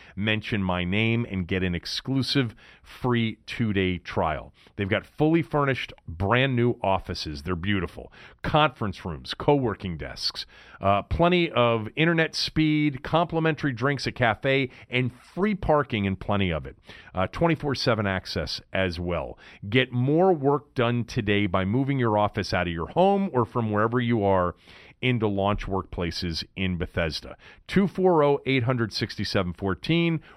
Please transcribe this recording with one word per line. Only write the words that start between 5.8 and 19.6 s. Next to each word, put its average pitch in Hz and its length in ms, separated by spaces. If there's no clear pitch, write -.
brand 113 480
new 120 260
offices. 87 640
They're 90 120
beautiful. 85 560
Conference 151 640
rooms, 69 300
co-working 110 640
desks, - 500
uh, 98 220
plenty 170 480
of 117 440
internet 160 380
speed, 151 680
complimentary 160 680
drinks, 127 340
a 113 40
cafe, 131 600
and 127 240
free 202 400
parking, 139 540
and 95 120
plenty 98 320
of 73 140
it. 67 120
Uh, 90 140
twenty-four 151 480
seven 110 320
access 90 540
as 92 260
well. 85 400